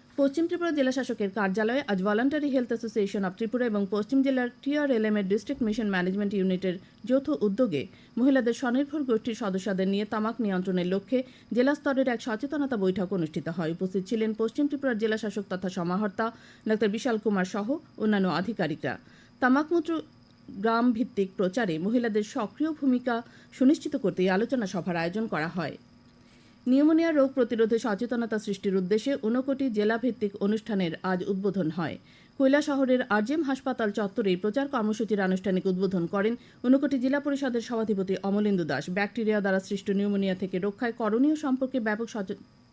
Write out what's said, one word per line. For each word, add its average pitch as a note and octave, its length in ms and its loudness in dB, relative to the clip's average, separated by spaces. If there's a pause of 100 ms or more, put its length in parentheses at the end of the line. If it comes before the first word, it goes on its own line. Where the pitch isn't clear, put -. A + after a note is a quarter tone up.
(160)
পশ্চিম C#4+ 320 2
ত্রিপুরা F4 240 -2
জেলা C4+ 200 2
শাসকের B3 380 -4
কার্যালয়ে G#3+ 580 0
আজ F#3+ 160 0
Voluntary C4+ 460 0
Health B3 220 0
Association A3 500 -2
of F#3+ 160 -2
ত্রিপুরা A#3 280 -2
এবং G#3 260 0
পশ্চিম G#3+ 300 0
জেলার B3+ 280 2 (140)
টিআরএলএম C4+ 540 2
এর G3+ 100 0
ডিস্ট্রিক্ট A#3 360 -2
মিশন G#3+ 260 0
ম্যানেজমেন্ট F#3+ 440 0
ইউনিটের F#3 400 0 (320)
যৌথ C4+ 240 2
উদ্যোগে G#3 580 0 (300)
মহিলাদের B3 360 4
স্বনির্ভর C#4 500 -2
গোষ্ঠীর A#3 300 0
সদস্যদের F#3+ 540 -2
নিয়ে G3 180 0
তামাক A3 360 -2
নিয়ন্ত্রণের F#3 460 0
লক্ষ্যে G3+ 360 0 (300)
জেলা B3+ 220 4
স্তরের C4+ 320 0
এক A#3 140 -2
সচেতনতা C4+ 560 -4
বৈঠক F#3 360 0
অনুষ্ঠিত E3 360 -2
হয়। E3 220 -2
উপস্থিত F#3 340 -4
ছিলেন A3 280 0
পশ্চিম A3+ 340 0
ত্রিপুরার C4+ 300 -2
জেলা A3 200 0
শাসক G#3 320 -4
তথা F#3 200 -4
সমাহর্তা F#3+ 640 -2 (360)
ডাক্তার G#3+ 220 2
বিশাল A3 280 0
কুমার G3+ 280 2
সহ G#3 320 -2 (200)
অন্যান্য G#3 300 2
আধিকারিকরা। D#3+ 680 -2 (420)
তামাকমুক্ত D#4 580 2 (520)
গ্রাম A3+ 420 2
ভিত্তিক G#3 460 -2
প্রচারে F#3 420 0
মহিলাদের G#3+ 440 0
সক্রিয় B3 480 -4
ভূমিকা B3 520 0 (300)
সুনিশ্চিত C#4+ 420 2
করতে F#3 280 0
এই F#3 60 4
আলোচনা G#3+ 380 0
সভার F3+ 280 -4
আয়োজন F3+ 320 -2
করা D#3+ 200 -2
হয়। E3 300 -6 (880)
নিউমোনিয়া D#4 440 6
রোগ C#4 200 4
প্রতিরোধে A#3 480 2
সচেতনতা A3+ 600 -2
সৃষ্টির G3 360 -2
উদ্দেশ্যে G#3+ 480 0
ঊনকোটি C4 460 0
জেলাভিত্তিক G#3+ 640 0
অনুষ্ঠানের G3+ 560 0 (120)
আজ F#3 240 0
উদ্বোধন F#3+ 420 0
হয়। D#3 280 -4 (400)
কৈলা C#4 240 6
শহরের C4+ 400 2
আরজিএম A#3 420 0
হাসপাতাল C4 480 -2
চত্বরে G3+ 440 0
প্রচার G#3+ 320 -2
কর্মসূচির G#3+ 540 0
আনুষ্ঠানিক F#3 440 0
উদ্বোধন F#3 420 0
করেন G3+ 280 0 (280)
ঊনকোটি C#4 360 4
জেলা C4 200 0
পরিষদের C#4 420 -2
সভাধিপতি G#3+ 640 -2
অমলেন্দু G3+ 400 2
দাস। D3+ 260 -4
ব্যাকটেরিয়া G#3 520 0
দ্বারা F#3+ 180 2
সৃষ্ট F#3+ 300 -4
নিউমোনিয়া G3 460 0
থেকে F#3 240 -4
রক্ষায় G#3 320 -4
করণীয় A#3 440 2
সম্পর্কে C4 440 -2
ব্যাপক A3 300 -2
সচে-, G3+ 260 -6 (380)